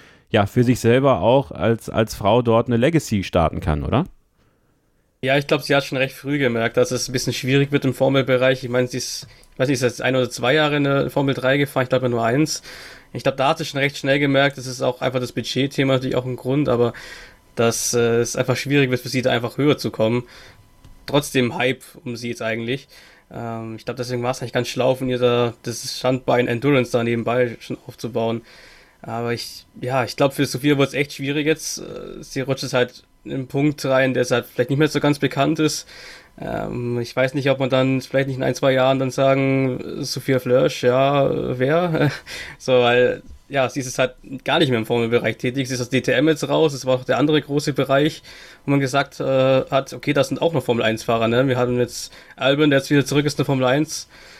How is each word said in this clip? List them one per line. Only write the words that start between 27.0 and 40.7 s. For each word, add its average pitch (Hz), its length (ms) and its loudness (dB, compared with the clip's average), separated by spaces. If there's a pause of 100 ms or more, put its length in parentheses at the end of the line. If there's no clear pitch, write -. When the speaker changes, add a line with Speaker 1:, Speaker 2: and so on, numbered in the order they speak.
Speaker 2:
nebenbei 117 560 0
schon - 180 -10 (100)
aufzubauen. 117 560 -4 (580)
Aber 117 320 -6
ich, - 320 -10 (160)
ja, 123 240 -2
ich - 100 -8
glaub, 143 160 2
für 143 140 -2
Sophia 139 320 0
wird's 139 160 2
echt 147 180 -2
schwierig 143 340 -6
jetzt. - 340 -2
Äh, - 440 -14
sie - 160 -8
rutscht 131 240 -4
jetzt 131 100 -6
halt 123 300 -2 (220)
in 139 80 -10
einen 135 140 -6
Punkt 143 380 0
rein, 131 280 2
der 127 100 2
halt 120 220 0
vielleicht - 240 -2
nicht 139 100 0
mehr 156 80 4
so 147 140 -2
ganz 147 180 2
bekannt 143 400 0
ist. 156 300 -2 (500)
Ähm, 120 600 -6
ich 117 120 -10
weiß 127 200 0
nicht, 139 160 0
ob 131 100 0
man 131 100 -2
dann 131 300 2
vielleicht 135 280 -2
nicht 131 100 -6
in 131 60 -4
ein, 131 120 0
zwei 135 160 2
Jahren 131 260 4
dann 131 140 -2
sagen, 135 680 2 (200)
Sophia 131 400 -2
Flörsch, 135 440 2